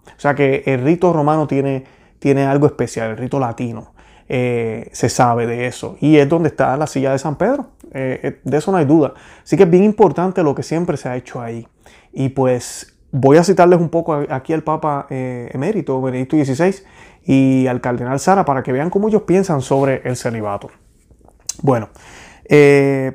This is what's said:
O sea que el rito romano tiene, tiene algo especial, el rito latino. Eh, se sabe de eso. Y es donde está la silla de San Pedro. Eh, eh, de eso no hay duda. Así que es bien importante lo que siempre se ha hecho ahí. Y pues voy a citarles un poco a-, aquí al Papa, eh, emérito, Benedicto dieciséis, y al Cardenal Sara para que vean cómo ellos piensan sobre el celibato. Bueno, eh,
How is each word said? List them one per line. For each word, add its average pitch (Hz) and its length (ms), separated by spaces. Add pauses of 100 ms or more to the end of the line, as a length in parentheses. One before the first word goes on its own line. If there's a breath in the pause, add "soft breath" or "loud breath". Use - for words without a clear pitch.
O - 140
sea 143 160
que 139 300
el 131 160
rito 170 320
romano 151 340
tiene, 139 380 (340 soft breath)
tiene 139 260
algo 143 200
especial, 113 460
el 110 60
rito 127 220
latino. 117 540 (400 soft breath)
Eh, 117 600
se 123 160
sabe 120 360
de 120 220
eso. 113 320
Y 151 160
es 139 140
donde 165 180
está 131 300
la 151 100
silla 135 240
de 135 80
San 151 160
Pedro. 254 300 (280)
Eh, 131 300
eh, 143 180
de 131 160
eso 156 140
no 190 60
hay 156 80
duda. 147 280 (300 loud breath)
Así - 140
que 196 60
es 175 60
bien 180 140
importante 190 580
lo 143 140
que 147 80
siempre 160 320
se 135 140
ha 127 80
hecho 127 240
ahí. 117 260 (460 soft breath)
Y 135 160
pues 127 680 (140)
voy 135 240
a 170 80
citarles 175 380
un 160 80
poco 165 240
a-, 143 160
aquí 139 240
al 156 100
Papa, 151 460
eh, 127 420
emérito, 139 500
Benedicto 131 360
dieciséis, 151 480 (400 loud breath)
y 135 420
al 123 140
Cardenal 123 380
Sara 185 260
para 131 180
que - 80
vean 139 180
cómo 202 200
ellos 208 140
piensan 175 380
sobre 135 440
el 127 100
celibato. 110 540 (920)
Bueno, 123 280 (560 loud breath)
eh, 139 680